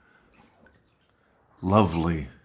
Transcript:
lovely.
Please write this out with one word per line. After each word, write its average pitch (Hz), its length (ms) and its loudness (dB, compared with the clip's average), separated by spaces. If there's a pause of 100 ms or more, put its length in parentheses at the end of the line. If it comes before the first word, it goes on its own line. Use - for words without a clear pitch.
(1600)
lovely. 85 680 0 (160)